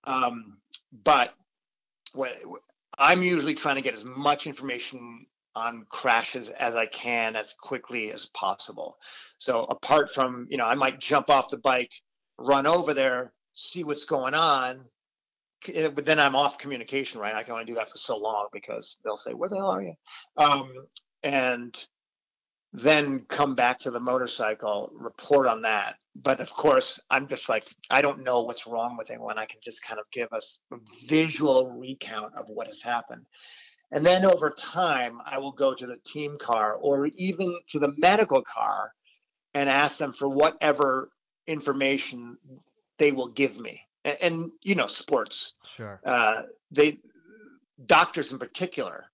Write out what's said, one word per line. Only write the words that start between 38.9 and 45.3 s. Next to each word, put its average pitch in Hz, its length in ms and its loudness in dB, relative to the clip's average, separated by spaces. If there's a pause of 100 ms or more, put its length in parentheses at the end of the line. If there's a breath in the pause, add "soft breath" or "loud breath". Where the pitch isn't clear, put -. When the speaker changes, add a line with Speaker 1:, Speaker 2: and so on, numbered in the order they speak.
Speaker 1:
and 139 160 0
ask 139 300 2
them 135 160 -4
for 139 140 -2
whatever 143 840 2 (360)
information 135 920 -2 (580)
they 147 160 6
will 127 160 -2
give 127 300 -2
me. 120 240 -14 (240)
And, 147 160 -2
and, 165 280 0 (120)
you 196 140 2
know, 127 100 2
sports, - 680 -4 (140)